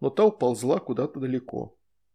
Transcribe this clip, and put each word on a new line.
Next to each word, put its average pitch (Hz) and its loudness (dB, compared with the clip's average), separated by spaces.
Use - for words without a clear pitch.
но 135 0
та 208 4
уползла 127 2
куда-то 131 -4
далеко. 127 -6